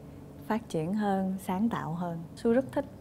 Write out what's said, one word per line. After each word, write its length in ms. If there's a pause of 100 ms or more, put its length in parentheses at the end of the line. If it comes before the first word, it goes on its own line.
(480)
phát 220
triển 240
hơn, 460
sáng 300
tạo 240
hơn. 240 (180)
Su 180
rất 180
thích 140 (160)